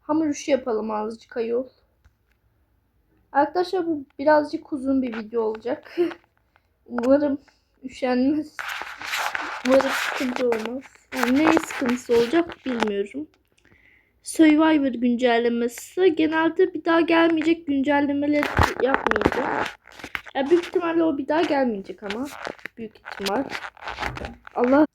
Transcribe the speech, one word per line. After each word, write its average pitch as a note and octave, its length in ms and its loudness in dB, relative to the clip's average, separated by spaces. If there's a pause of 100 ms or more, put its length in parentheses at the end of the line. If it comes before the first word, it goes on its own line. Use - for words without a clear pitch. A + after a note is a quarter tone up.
Hamur D#4 260 0
işi C#4+ 240 -4
yapalım A3 400 -2
azıcık G#3+ 460 -8
ayol. A#3 300 -4 (1600)
Arkadaşlar E4+ 560 0
bu D4 180 -4 (140)
birazcık D4+ 540 2
uzun C4+ 280 0
bir A#3 160 -4
video A3+ 240 -4
olacak. A3+ 560 -6 (420)
<laughs> - 460 -20
Umarım C4+ 520 2 (460)
üşenmez. C4 720 0 (1120)
Umarım C4+ 220 6
sıkıntı B3+ 580 -2
olmaz. A#3 360 -2 (320)
Yani B3+ 300 2
ne D#4+ 80 4
sıkıntısı B3 640 0
olacak D#4+ 380 2 (100)
bilmiyorum. A3 640 -4 (960)
Survivor D4+ 680 4
güncellemesi. A#3+ 1200 2
Genelde D#4+ 580 2
bir D#4 120 -10
daha E4 160 4
gelmeyecek E4 680 2
güncellemeleri C#4+ 800 2 (340)
yapmayacağım. C4 840 -2 (680)
Ya C#4 140 -2
büyük E4+ 160 4
ihtimalle E4+ 380 -2
o D#4 140 0
bir C#4 100 -8
daha D#4 140 0
gelmeyecek A#3+ 600 -2
ama. G#3+ 240 -8 (500)
Büyük A3 200 -14
ihtimal. G3+ 460 -6 (1120)
Allah. C4+ 400 4